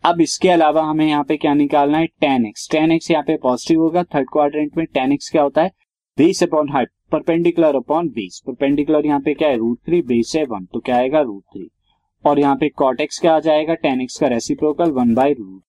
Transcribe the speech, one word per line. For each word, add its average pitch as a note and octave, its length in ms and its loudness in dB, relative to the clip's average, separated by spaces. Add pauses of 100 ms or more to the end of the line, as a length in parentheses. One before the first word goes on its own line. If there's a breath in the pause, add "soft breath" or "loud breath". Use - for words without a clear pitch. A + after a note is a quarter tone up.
अब E3+ 180 0
इसके E3+ 280 0
अलावा D#3+ 340 2
हमें D#3 240 0
यहाँ D3 160 0
पे D#3 140 -2
क्या D3 160 0
निकालना C#3+ 440 2
है, D#3+ 100 0 (160)
tan C3+ 240 0
x। - 240 -14
Tan D#3+ 240 2
x - 160 -4
यहाँ D3+ 120 0
पे D#3+ 200 0
पॉजिटिव C3 380 0
होगा E3 240 0
थर्ड C#3 280 -4
क्वाड्रेंट D3 440 0
में। E3 100 -2
Tan C3+ 260 -2
x - 180 -6
क्या D#3 100 2
होता C#3+ 200 0
है, F3+ 100 0 (460)
base F3 260 2
upon D3+ 300 0
hy-, B2+ 120 0 (280)
perpendicular E3+ 580 2
upon C#3+ 460 -2
base। G2 300 -10
परपेंडिकुलर C#3+ 580 0
यहाँ D3 140 0
पे D3 140 -2
क्या D#3 160 0
है, B2+ 80 0
रूट A#2 280 -2
थ्री, E3+ 160 0
बेस A#2+ 340 -2
है D#3 80 0
वन, G#2 220 -8
तो A2 140 -12
क्या B2 180 -2
आएगा, C3+ 240 2
रूट G2+ 240 -6
थ्री। F#2 220 -18 (580)
और D3 140 4
यहाँ C#3 160 4
पे C#3+ 140 -2 (120)
cot C3 200 0
x - 200 -6
क्या D#3+ 140 4
आ D#3 40 4
जाएगा, D#3 360 0 (100)
tan B2+ 200 -2
x - 140 -14
का D3 80 2
रेसिप्रोकल D3 640 0
वन B2 240 2
by C3 160 4
root। G2 380 -8